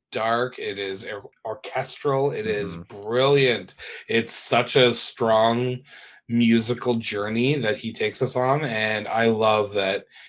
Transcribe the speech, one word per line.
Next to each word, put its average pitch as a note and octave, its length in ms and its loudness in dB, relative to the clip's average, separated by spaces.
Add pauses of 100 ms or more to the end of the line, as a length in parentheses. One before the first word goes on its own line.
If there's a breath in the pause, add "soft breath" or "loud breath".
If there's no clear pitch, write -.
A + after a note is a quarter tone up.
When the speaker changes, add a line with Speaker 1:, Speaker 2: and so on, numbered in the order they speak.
(120)
Speaker 1:
dark, A#2 480 -2
it G2+ 200 -6
is F#2+ 260 -6
or-, G2+ 240 -12 (160)
orchestral, C3+ 840 -2
it A2 160 -4
is G2+ 280 -4
Speaker 2:
Mm-hmm. G2+ 260 -14
Speaker 1:
brilliant. B2 760 2 (320 loud breath)
It's A2+ 260 0
such - 420 0
a B2 180 6
strong A#2 840 2 (520 loud breath)
musical A#2 640 2
journey A2 600 -2
that A2 200 0
he A2 160 -8
takes G#2+ 300 -4
us B2+ 140 -2
on, C3 280 2
and A2 460 -2
I A2+ 180 2
love G#2+ 460 2
that G2 320 -2 (240 loud breath)